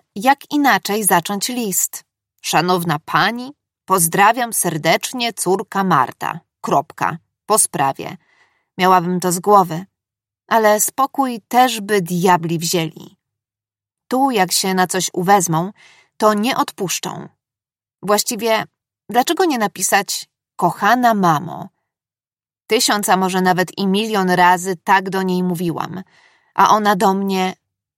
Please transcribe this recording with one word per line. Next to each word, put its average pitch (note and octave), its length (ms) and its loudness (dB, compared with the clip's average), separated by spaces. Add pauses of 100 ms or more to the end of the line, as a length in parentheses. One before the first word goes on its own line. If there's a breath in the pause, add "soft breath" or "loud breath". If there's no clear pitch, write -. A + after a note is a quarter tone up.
(160)
jak B3+ 360 0
inaczej A3 520 0
zacząć F#3+ 460 0
list? A#3+ 540 -4 (380)
"Szanowna E3+ 640 0
pani, A#3 480 -2 (320)
pozdrawiam G3+ 680 2
serdecznie, F#3 800 -2
córka G3 500 -2
Marta. E3 560 -2 (220)
Kropka. - 560 -4 (280)
Po G#3+ 140 2
sprawie". D#3 580 -4 (600)
Miałabym F3+ 420 2
to F3+ 120 -2
z F3+ 80 -4
głowy. F#3 460 2 (640)
Ale G#3+ 340 2
spokój B3+ 680 -4
też A#3+ 340 2
by G3+ 200 0
diabli F3 580 0
wzięli. E3 580 -6 (880)
Tu, C4+ 240 0
jak F#3 200 2
się F#3+ 220 -2
na F#3 140 2
coś F3+ 260 -4
uwezmą, F3+ 580 2 (460 soft breath)
to G#3+ 160 2
nie G#3+ 240 -2
odpuszczą. - 720 -6 (720)
Właściwie, A3 640 -2 (460)
dlaczego E4 360 0
nie D4 120 0
napisać: - 720 -2 (260)
"Kochana A3+ 580 0
mamo"? F3 560 -2 (960)
Tysiąc, G#3+ 420 0
a F#3 80 4
może F#3 240 0
nawet F3+ 360 0
i G3 100 -2
milion G3+ 420 0
razy F3+ 540 2
tak F#3+ 260 2
do F#3+ 140 -2
niej F3+ 200 -2
mówiłam. F3+ 600 -6 (520 soft breath)
A - 140 4
ona G#3 260 2
do F#3+ 180 2
mnie: F#3+ 420 -4 (420)